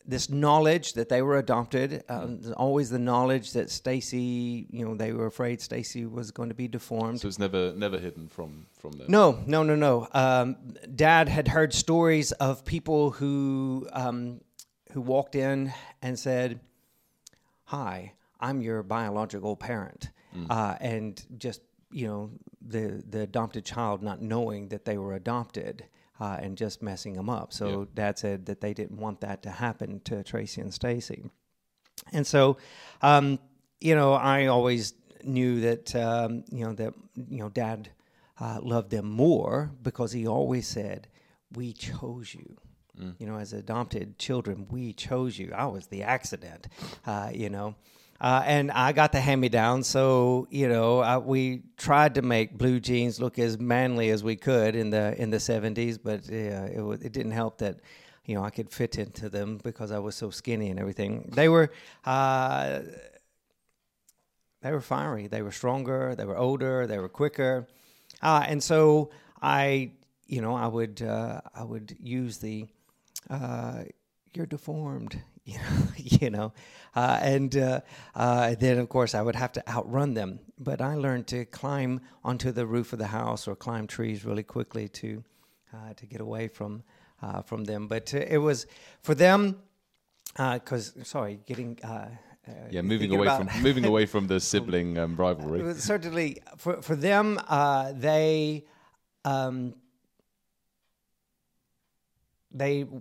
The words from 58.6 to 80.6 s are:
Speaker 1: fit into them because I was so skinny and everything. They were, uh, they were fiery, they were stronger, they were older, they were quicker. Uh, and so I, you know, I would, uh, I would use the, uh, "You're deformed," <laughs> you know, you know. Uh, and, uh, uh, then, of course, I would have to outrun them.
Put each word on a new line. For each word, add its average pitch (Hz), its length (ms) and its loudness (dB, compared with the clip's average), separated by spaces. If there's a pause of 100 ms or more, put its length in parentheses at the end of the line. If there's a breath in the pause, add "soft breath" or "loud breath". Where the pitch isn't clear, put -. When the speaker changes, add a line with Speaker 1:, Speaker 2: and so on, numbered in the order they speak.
Speaker 1:
fit - 280 -4
into 104 300 -8
them 101 360 -6
because 110 260 -8
I 104 80 -4
was 101 160 -6
so 107 160 -8
skinny 107 400 -4
and 92 80 -6
everything. 101 560 -4
They 156 140 6
were, 165 240 8 (340 loud breath)
uh, 131 720 0 (1800)
they 131 80 -4
were 147 100 -2
fiery, 131 460 -4
they 110 160 -6
were 101 100 -8
stronger, 131 640 -2
they 110 100 -6
were 98 140 -4
older, 127 480 0
they 107 120 -4
were 92 120 -6
quicker. 131 560 0 (560 loud breath)
Uh, 151 240 4
and 147 160 -2
so 151 480 6 (320 loud breath)
I, 139 480 2 (380)
you 131 120 -4
know, 113 140 -2
I 117 140 -2
would, 113 340 -4
uh, 113 380 -4 (140)
I 117 100 -12
would 113 360 -12
use 123 380 -6
the, 110 300 -8 (600)
uh, 123 540 -6 (500)
"You're 170 140 -6
deformed," 147 760 -8 (120)
<laughs> - 120 -20
you - 140 -12
know, - 380 0
you 131 340 4
know. 104 220 -4 (440 loud breath)
Uh, 123 260 4
and, 139 340 2
uh, 131 240 2 (340 loud breath)
uh, 120 400 4
then, 123 240 4
of 123 100 0
course, 123 280 2
I 107 60 2
would 117 120 0
have 123 200 -2
to - 140 -8
outrun 123 460 0
them. 101 240 -4 (220)